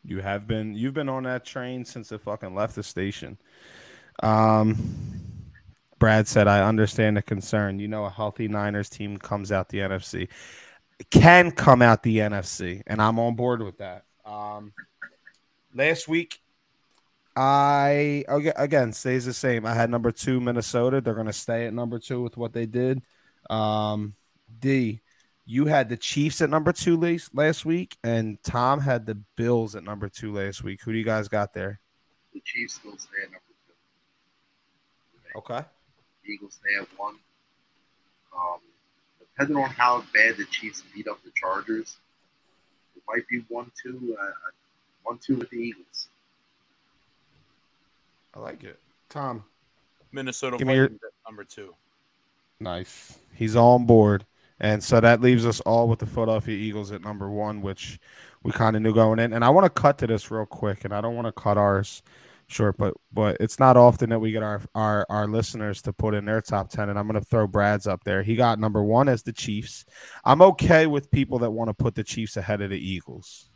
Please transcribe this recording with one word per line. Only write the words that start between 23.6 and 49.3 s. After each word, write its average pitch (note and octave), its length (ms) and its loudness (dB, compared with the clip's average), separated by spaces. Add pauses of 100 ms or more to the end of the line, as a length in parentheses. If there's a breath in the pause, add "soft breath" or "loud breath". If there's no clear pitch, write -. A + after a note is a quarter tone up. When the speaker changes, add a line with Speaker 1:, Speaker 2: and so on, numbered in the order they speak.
Speaker 1:
D, B2 420 -2 (440)
you B2 200 0
had D3 220 2
the A#2 100 -6
Chiefs - 440 -2
at D3+ 80 2
number D#3 240 0
two E3+ 240 0
last, E3+ 360 -2
last D3+ 320 0
week, E3+ 380 -4
and A2+ 400 -2
Tom B2+ 380 0
had B2 240 -2
the A2 100 -6 (200)
Bills A#2 400 -2
at F#2 80 -14
number G2+ 260 -10
two G#2+ 240 -12
last G2 300 -8
week. G2 200 -12
Who A2+ 80 -8
do A2 60 -4
you A2 80 -4
guys A2 220 -2
got G#2 260 -4
there? G2 260 -10 (540)
Speaker 2:
The G2+ 80 -18
Chiefs - 340 -12
still G2+ 220 -20
stay G2 260 -14
at F#2 80 -18
number F#2 140 -20 (1900)
two. A2 60 -14
Speaker 1:
Okay. B2+ 260 -10 (600)
Speaker 2:
The G#2 80 -14
Eagles G2 280 -20
stay G2+ 200 -2
at F#2+ 60 -14 (100)
one. G#2 180 -10 (1200)
Um, F2 240 -8 (600)
depending C#3+ 360 -4
on C3+ 140 -2
how B2 340 2 (100)
bad A2 220 4
the G#2 100 -8
Chiefs - 380 -12 (100)
beat G#2 140 -12
up G#2 160 -12
the - 100 -20
Chargers, G2+ 600 -6 (1000)
it - 120 -20
might A#2+ 220 -4
be A#2+ 180 -8
one A#2+ 240 -12 (100)
two, B2 380 -10
uh, G2 120 -8 (720)
one A#2 160 -10
two C3+ 160 -4
with A#2+ 160 -10
the A#2+ 60 -14
Eagles. - 520 -14 (2250)
Speaker 1:
I - 80 -20
like - 240 -18
it. - 120 -20 (300)
Tom. B2+ 380 -10 (640)